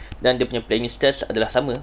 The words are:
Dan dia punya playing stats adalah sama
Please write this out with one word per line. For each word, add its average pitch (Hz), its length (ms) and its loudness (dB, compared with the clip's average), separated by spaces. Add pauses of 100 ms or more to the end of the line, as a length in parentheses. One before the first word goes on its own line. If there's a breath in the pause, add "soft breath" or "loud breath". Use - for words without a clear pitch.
(220 loud breath)
Dan 127 160 4
dia 123 80 2
punya 120 160 -4
playing 117 240 0
stats 135 400 0
adalah 110 240 0
sama 131 340 0